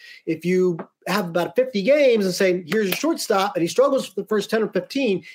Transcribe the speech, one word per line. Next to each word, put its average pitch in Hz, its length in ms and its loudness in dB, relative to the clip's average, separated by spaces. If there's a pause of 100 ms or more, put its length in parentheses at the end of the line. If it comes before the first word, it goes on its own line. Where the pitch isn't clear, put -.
(260)
If 160 200 -4
you 180 340 2 (260)
have 185 220 -2
about 170 280 -2
fifty 247 280 0
games 247 420 4
and 180 80 -2
say, 185 320 0
"Here's 202 220 -2
your 180 80 -2
shortstop," 208 600 -2
and 170 60 -2
he 170 60 0
struggles 262 400 2
for - 140 -10
the 196 60 -10
first 208 220 -2
ten 220 140 0
or 208 60 -4
fifteen, 190 540 -2 (100)